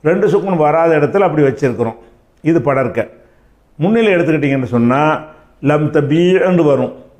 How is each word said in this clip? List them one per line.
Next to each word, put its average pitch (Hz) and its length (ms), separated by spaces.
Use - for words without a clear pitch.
ரெண்டு 185 240
சுக்குன் 190 300
வராத 160 400
இடத்துல 147 220
அப்படி 151 280
வச்சிருக்கிறோம். 117 480
இது 165 180
படற்கை. 131 500
முன்னிலை 208 380
எடுத்துக்கிட்டீங்கன்னு 143 500
சொன்னா 131 560
லம் 151 300
தபீ 165 540
என்று 180 180
வரும். 127 300